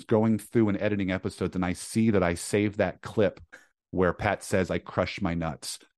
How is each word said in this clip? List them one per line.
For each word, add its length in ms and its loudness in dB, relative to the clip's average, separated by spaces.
going 320 2
through 300 2
and 120 -2
editing 300 -2
episodes 440 -4
and 80 -2
I 100 2
see 360 0
that 140 4
I 100 2
saved 460 -2
that 220 0
clip 380 0
where 200 4
Pat 320 -2
says, 260 0
"I 100 -2
crushed 420 -4
my 140 -2
nuts." 440 -6